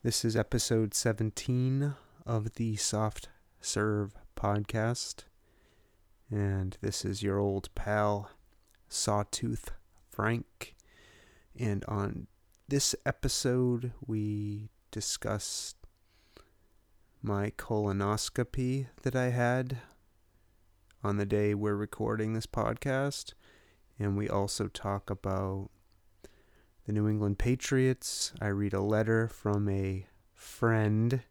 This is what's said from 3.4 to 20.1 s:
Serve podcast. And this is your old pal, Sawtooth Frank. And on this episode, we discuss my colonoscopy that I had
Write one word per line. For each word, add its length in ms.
Serve 520
podcast. 880
And 520
this 240
is 180
your 160
old 380
pal, 560
Sawtooth 840
Frank. 640
And 300
on 400
this 300
episode, 880
we 680
discuss 880
my 280
colonoscopy 1400
that 120
I 140
had 480